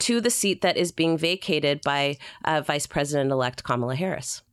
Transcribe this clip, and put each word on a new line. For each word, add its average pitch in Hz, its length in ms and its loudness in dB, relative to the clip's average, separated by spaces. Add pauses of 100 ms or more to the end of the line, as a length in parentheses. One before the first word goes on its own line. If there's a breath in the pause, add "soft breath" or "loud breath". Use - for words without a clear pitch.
to 233 200 2
the 233 100 0
seat 196 300 0
that 180 160 2
is 170 160 0
being 165 240 2
vacated 151 640 0
by, 143 340 0 (280 loud breath)
uh, 156 160 2
Vice 147 260 -2
President-elect 139 760 0
Kamala 123 300 0
Harris. 175 480 -4 (100)